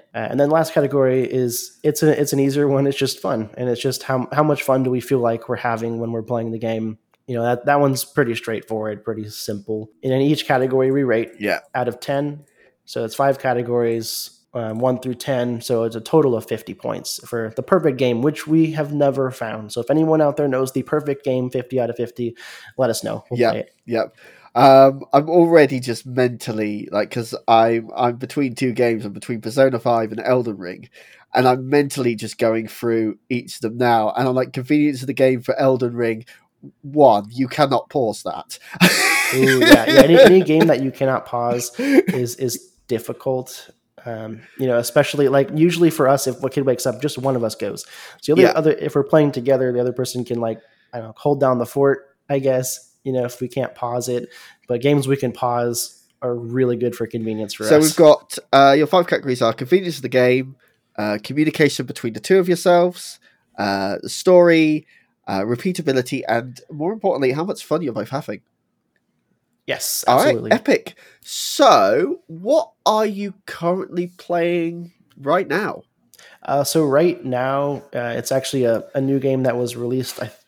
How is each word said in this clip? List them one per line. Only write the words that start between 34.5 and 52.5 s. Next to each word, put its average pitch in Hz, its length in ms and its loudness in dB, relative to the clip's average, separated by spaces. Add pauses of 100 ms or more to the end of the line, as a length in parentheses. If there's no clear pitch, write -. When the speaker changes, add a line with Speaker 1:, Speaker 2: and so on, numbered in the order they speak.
Speaker 2:
convenience 143 480 0
of 131 60 -8
the 139 60 -6
game 131 280 2
for - 180 -4
Elden 127 360 0
Ring, 117 300 -4 (580)
one, 135 480 4
you 127 160 -2
cannot 135 420 0
pause 117 340 -2
that. - 360 -12 (220)
<laughs> - 540 2
Speaker 1:
Ooh, 131 260 4
yeah, 185 260 6
yeah. - 160 6
Any, 170 160 6
any 185 240 8
game 160 240 4
that 135 160 2
you 131 80 -4
cannot 131 340 -2
pause 120 540 -4
is, 180 560 0
is 127 220 -4 (300)
difficult. 127 840 -6 (340)
Um, 110 360 -12 (180)
you 127 80 -2
know, 120 100 2
especially, 143 520 2
like, 139 260 4
usually 165 340 4
for 151 180 0
us, 135 200 2
if 123 160 -6
a 131 60 -2
kid 139 160 -2
wakes 127 200 0
up, 123 160 -4
just 147 160 -4
one 131 180 -2
of 120 80 -2
us 110 120 -4
goes. - 300 -8 (360)
So 151 140 2
the 185 80 8
other, - 80 6
Speaker 2:
Yeah. - 60 0
Speaker 1:
other, 156 160 2
if - 220 -4
we're 143 80 2
playing 147 280 4
together, 131 400 0
the 123 100 -2
other 123 120 0
person 123 320 -6
can, 117 140 -4
like, 113 220 -4 (320)
I 120 60 -10
don't 113 80 -12
know, 110 100 -18
hold 143 220 0
down 131 180 2
the 120 80 0
fort, 139 500 0 (140)
I 143 100 0
guess, 127 520 -2 (120)